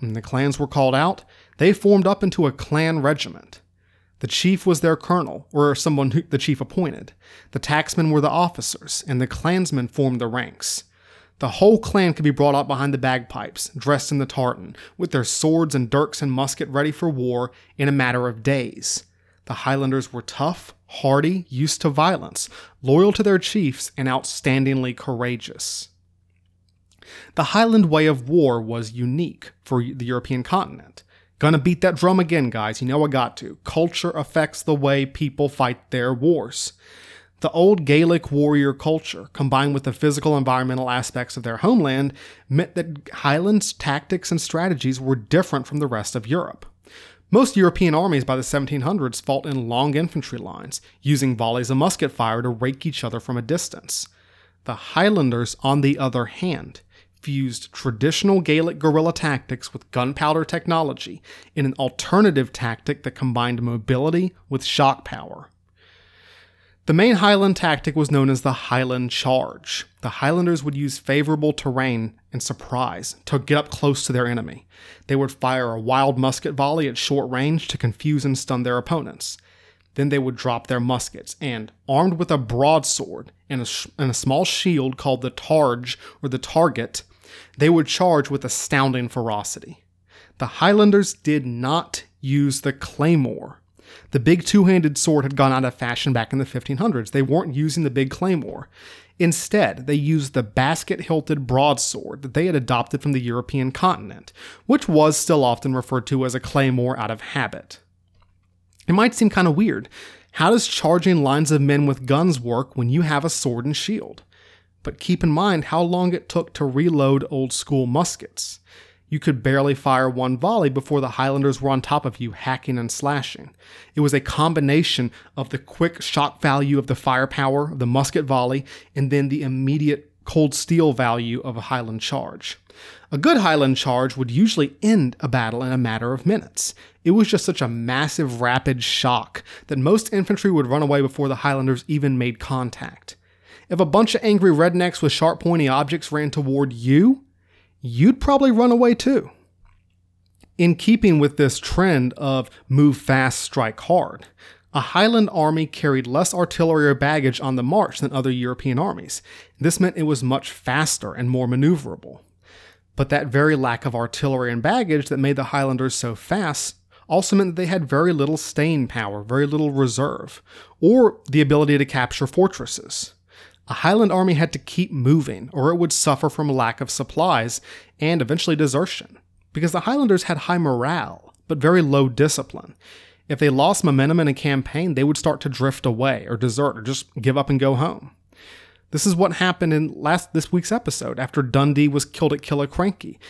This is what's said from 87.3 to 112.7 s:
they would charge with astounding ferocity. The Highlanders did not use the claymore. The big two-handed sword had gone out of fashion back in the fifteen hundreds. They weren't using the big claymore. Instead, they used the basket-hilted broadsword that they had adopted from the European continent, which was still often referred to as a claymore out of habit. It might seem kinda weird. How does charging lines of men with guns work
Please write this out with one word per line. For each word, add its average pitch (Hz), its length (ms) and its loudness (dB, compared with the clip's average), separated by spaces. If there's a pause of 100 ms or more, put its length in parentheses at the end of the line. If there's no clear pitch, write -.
they 156 140 4
would 160 160 4
charge 165 420 2
with 139 160 -6
astounding 127 640 -2
ferocity. - 760 -8 (540)
The 123 80 -4
Highlanders 202 680 4
did 151 320 -2
not 127 580 -4 (160)
use 139 420 0
the 139 100 -2
claymore. - 880 -2 (500)
The 135 100 0
big 165 240 4
two-handed 180 520 4
sword 151 280 2
had 139 120 -4
gone 135 160 4
out 131 120 0
of 123 100 -4
fashion 123 380 -2
back 113 200 -2
in 135 60 -2
the 131 80 -2
fifteen 131 320 -6
hundreds. 147 320 -2
They 139 120 2
weren't 143 320 0
using 151 300 -2
the 139 60 0
big 135 200 -2
claymore. 160 580 -4 (500)
Instead, 170 680 0
they 147 80 0
used 147 380 0
the 127 100 0
basket-hilted 147 1040 -2
broadsword 139 760 0
that 131 120 -12
they 165 120 0
had 175 80 0
adopted 123 480 -2
from 147 100 -2
the 131 80 -2
European 123 500 -4
continent, - 600 -4 (340)
which 277 220 2
was 151 280 6
still 151 280 2
often 123 300 0
referred 127 340 -4
to 131 160 0
as 127 100 -2
a 131 60 -6
claymore 127 580 0
out 110 120 -4
of 110 100 -8
habit. - 600 -8 (1080)
It 165 60 2
might 226 220 4
seem 214 160 4
kinda 180 200 4
weird. 151 380 0 (440)
How 165 180 2
does 208 160 4
charging 170 560 2
lines 143 280 2
of 151 100 4
men 143 260 4
with 131 200 -2
guns 147 340 2
work 120 360 -4